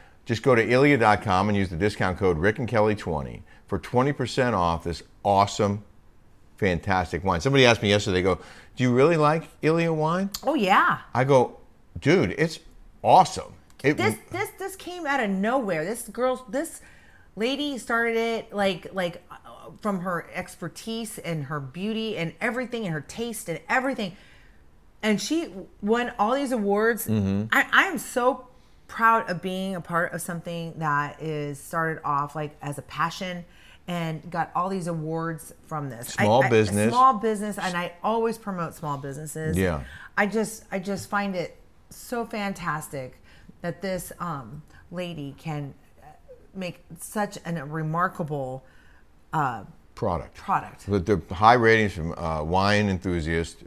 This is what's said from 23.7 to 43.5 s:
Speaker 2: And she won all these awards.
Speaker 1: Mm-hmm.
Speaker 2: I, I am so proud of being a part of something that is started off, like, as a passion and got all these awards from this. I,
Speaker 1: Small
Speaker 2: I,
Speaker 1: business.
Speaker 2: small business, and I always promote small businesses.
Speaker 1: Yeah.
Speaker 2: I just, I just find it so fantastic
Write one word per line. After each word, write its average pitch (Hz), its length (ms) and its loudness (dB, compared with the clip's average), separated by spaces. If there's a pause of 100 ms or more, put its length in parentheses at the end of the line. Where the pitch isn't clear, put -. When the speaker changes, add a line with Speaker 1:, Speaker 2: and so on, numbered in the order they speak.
Speaker 2:
And 214 140 4
she 302 340 -2 (280)
won 233 360 0
all 214 160 2
these 277 200 0
awards. 214 540 2
Speaker 1:
Mm-hmm. 101 440 2
Speaker 2:
I, 262 220 4
I 262 140 6
am 349 100 -4
so 247 500 0 (400)
proud 226 420 2
of 175 120 -4
being 190 340 -4
a 170 60 -6
part 170 320 -2
of 175 80 -8
something 170 560 -8
that 147 440 -2
is 147 380 -6
started 160 460 -4
off, 143 320 -2
like, 151 240 -8
as 143 160 -8
a 135 60 -12
passion 175 600 -6 (420)
and 165 460 -6
got 165 240 -4
all 180 140 0
these 185 180 -4
awards 160 640 -6 (140)
from 147 220 -6
this. 120 280 -12
I, 202 60 2
Speaker 1:
Small 117 220 6
Speaker 2:
I, 120 40 4
Speaker 1:
business. 107 400 6
Speaker 2:
small 254 260 6
business, 208 420 -2
and 180 180 -2
I 175 160 -4 (100)
always 226 360 0
promote 175 380 -6
small 147 220 -6
businesses. 143 600 -4
Speaker 1:
Yeah. 85 260 2 (340)
Speaker 2:
I 208 80 4
just, 214 460 -4
I 196 80 -4
just 190 300 -6
find 202 260 -2
it 170 220 -6 (320)
so - 360 -8
fantastic 170 960 -8 (420)